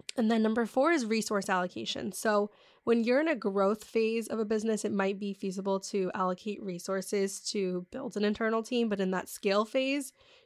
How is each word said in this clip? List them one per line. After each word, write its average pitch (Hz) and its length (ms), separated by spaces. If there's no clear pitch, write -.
And 220 120
then 226 120
number 220 240
four 277 260
is 269 140
resource 208 420
allocation. 185 640
So 208 380
when 233 200
you're 247 160
in 320 80
a 302 80
growth 196 480
phase 226 420
of 220 120
a 226 60
business, 214 400
it 214 80
might 196 260
be 202 140
feasible 190 480
to 190 340
allocate 185 480
resources 196 760
to 180 400
build 254 260
an 208 80
internal 220 380
team. 233 260
But 196 120
in 190 120
that 185 160
scale 202 360
phase, 269 480